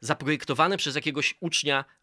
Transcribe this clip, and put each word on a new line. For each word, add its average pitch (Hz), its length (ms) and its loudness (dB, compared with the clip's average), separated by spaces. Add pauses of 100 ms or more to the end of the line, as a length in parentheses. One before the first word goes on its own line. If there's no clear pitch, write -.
zaprojektowane 147 760 0
przez 139 180 -2
jakiegoś 147 440 0
ucznia 143 460 0 (180)